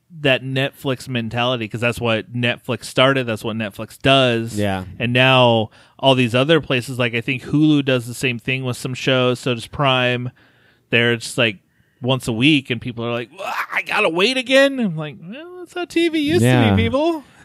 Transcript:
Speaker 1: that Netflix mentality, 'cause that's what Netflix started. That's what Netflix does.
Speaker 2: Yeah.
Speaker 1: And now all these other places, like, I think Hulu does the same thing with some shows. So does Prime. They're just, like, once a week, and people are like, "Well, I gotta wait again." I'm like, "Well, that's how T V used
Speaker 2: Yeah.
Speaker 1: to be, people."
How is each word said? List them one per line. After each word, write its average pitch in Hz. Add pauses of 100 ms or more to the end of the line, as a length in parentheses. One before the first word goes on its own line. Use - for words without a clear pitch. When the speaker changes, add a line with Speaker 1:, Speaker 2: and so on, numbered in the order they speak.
(200)
Speaker 1:
that 131
Netflix 131
mentality, 120
'cause 107
that's 120
what 113
Netflix 120
started. 131
That's 110
what 110
Netflix 110
does. 120
Speaker 2:
Yeah. 98 (160)
Speaker 1:
And 120
now 123 (280)
all 135
these 123
other 151
places, 127
like, 120
I 117
think 131
Hulu 147
does 127
the 120
same 123
thing 131
with 123
some 131
shows. 127
So 127
does 113
Prime. 127 (600)
They're 120
just, -
like, 110 (420)
once 127
a 123
week, 131
and 120
people 120
are 117
like, 120
"Well, 605 (200)
I -
gotta -
wait 202
again." 269
I'm 196
like, 151
"Well, 294
that's 339
how 349
T 339
V 320
used 302
Speaker 2:
Yeah. 127
Speaker 1:
to 196
be, -
people." 294 (200)